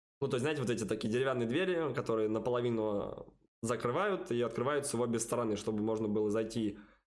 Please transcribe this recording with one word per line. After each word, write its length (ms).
Ну, 80
то 80
есть, 60
знаете, 200
вот 100
эти 120
такие 300
деревянные 340
двери, 460
которые 340
наполовину 1000
закрывают 720
и 100
открываются 560
в 40
обе 180
стороны, 360
чтобы 260
можно 280
было 200
зайти 480